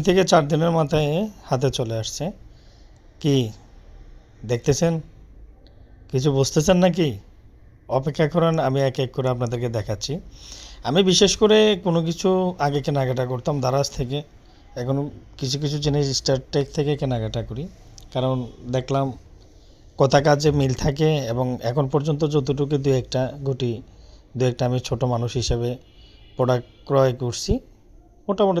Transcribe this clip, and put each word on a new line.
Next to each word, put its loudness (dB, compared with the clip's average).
থেকে 6
চার 6
দিনের 2
মাথায় 0
হাতে 0
চলে -4
আসছে। -8
কি 2
দেখতেছেন? 0
কিছু 0
বুঝতেছেন 4
নাকি? 2
অপেক্ষা 0
করেন, 2
আমি 0
এক -4
এক -6
করে 0
আপনাদেরকে -4
দেখাচ্ছি। -6
আমি 2
বিশেষ 6
করে 6
কোনো 2
কিছু -2
আগে 0
কেনাকাটা 0
করতাম -2
দারাজ 0
থেকে, -4
এখন -2
কিছু -4
কিছু -4
জিনিস 0
স্টারটেক -2
থেকে 0
কেনাকাটা -4
করি, -10
কারণ -2
দেখলাম -2
কথা 6
কাজে 4
মিল 2
থাকে 2
এবং -2
এখন 0
পর্যন্ত 0
যতটুকু 0
দু 2
একটা -2
গুটি, -2
দু 0
একটা -4
আমি 0
ছোট -2
মানুষ -2
হিসেবে -2
প্রোডাক্ট 0
ক্রয় 4
করছি, -2
মোটামুটি 2